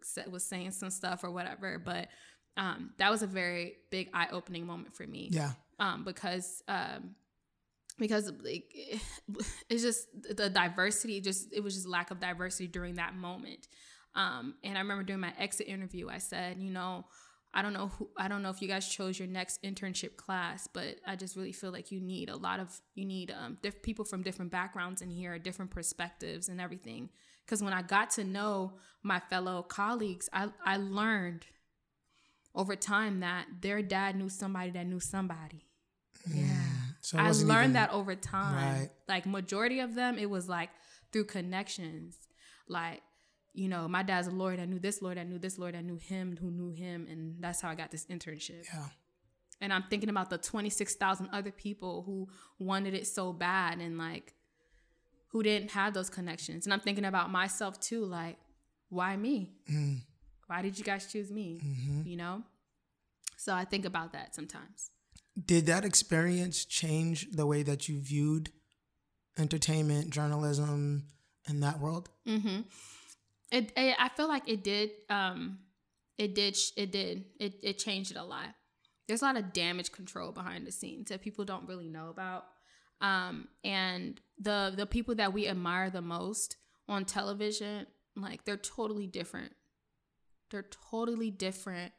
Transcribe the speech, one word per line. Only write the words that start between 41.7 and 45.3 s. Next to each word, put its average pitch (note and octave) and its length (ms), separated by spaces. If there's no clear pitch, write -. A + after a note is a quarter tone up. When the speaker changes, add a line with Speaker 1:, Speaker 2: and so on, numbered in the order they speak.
Speaker 1:
Like, E3+ 340
you F#3+ 140
know, E3+ 200
my F3+ 160
dad's F3+ 240
a F3 40
lawyer F#3 260
that F3+ 120
knew F#3 100
this G3 220
lawyer F3+ 140
that F3 120
knew F3+ 120